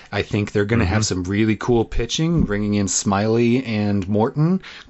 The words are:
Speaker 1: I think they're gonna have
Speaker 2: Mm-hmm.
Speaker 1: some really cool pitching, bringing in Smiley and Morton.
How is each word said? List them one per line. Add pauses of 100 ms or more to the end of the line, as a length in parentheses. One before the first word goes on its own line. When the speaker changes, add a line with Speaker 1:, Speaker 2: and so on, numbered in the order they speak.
(120)
Speaker 1:
I
think
they're
gonna
have
Speaker 2:
Mm-hmm.
Speaker 1:
some
really
cool
pitching,
bringing
in
Smiley
and
Morton. (280)